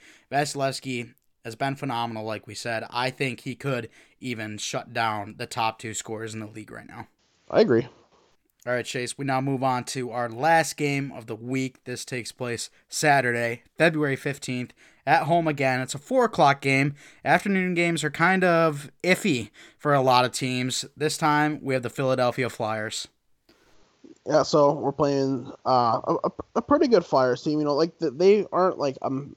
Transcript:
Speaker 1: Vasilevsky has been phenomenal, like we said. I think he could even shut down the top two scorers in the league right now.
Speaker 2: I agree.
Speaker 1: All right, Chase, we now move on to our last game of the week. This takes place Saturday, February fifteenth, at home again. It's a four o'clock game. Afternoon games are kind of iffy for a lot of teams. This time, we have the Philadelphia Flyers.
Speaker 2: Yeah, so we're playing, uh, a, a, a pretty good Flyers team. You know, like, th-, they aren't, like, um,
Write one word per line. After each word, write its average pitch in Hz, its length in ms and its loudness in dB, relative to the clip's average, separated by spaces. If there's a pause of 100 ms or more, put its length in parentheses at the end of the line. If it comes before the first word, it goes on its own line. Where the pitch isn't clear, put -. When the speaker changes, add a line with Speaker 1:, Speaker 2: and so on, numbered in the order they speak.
(320)
Speaker 1:
Vasilevsky 135 840 -4 (320)
has 113 100 -10
been 139 200 -4
phenomenal, 117 500 -6
like 107 220 -8
we 107 80 -16
said. 113 340 -6
I 127 220 -2
think 131 300 -4
he 131 120 -10
could 120 360 -6 (300)
even 110 380 -8
shut 120 360 -8
down 107 440 -2
the 120 80 -8
top 113 320 -4
two 110 160 -10
scorers 110 400 -8
in 110 60 -8
the 107 80 -10
league 107 240 -18
right 113 160 -16
now. 113 200 -16 (440)
Speaker 2:
I - 100 6
agree. 127 260 4 (800)
Speaker 1:
All 123 60 -2
right, 120 120 -4
Chase, 123 320 -8
we 143 60 -8
now 135 160 -2
move 135 240 -2
on 127 220 0
to 123 260 -8
our 120 160 -4
last 151 480 2
game 143 400 -2
of 117 120 -14
the 113 80 -8
week. 127 500 -6
This 127 180 -10
takes 123 280 -8
place 120 380 -8 (200)
Saturday, 120 720 2 (160)
February 151 400 2
fifteenth, 127 560 -8 (340)
at 156 160 4
home 160 240 2
again. 135 320 0
It's 131 160 -6
a - 20 -10
four 247 280 2
o'clock 143 340 4
game. 139 360 2 (280)
Afternoon 185 500 2
games 170 300 0
are 147 80 -2
kind 185 320 2
of 165 480 2 (100)
iffy 175 480 0 (280)
for 147 160 0
a 139 80 6
lot 127 240 6
of 117 80 -4
teams. 127 500 -4 (140)
This 147 200 -2
time, 151 460 2
we 131 100 -2
have 131 100 0
the 117 60 -6
Philadelphia 127 600 0
Flyers. 110 580 -6 (1160)
Speaker 2:
Yeah, 147 180 4
so 143 300 4
we're 135 180 -2
playing, 135 600 -2 (140)
uh, 120 380 2
a, 170 120 0 (100)
a, 190 60 -2 (260)
a 233 40 2
pretty 294 280 2
good 185 160 4
Flyers 127 360 2
team. 151 180 0
You 151 60 0
know, 147 80 0
like, 165 240 0
th-, 147 160 -2
they 190 380 4
aren't, 180 260 2
like, 135 240 -2
um, 139 360 -4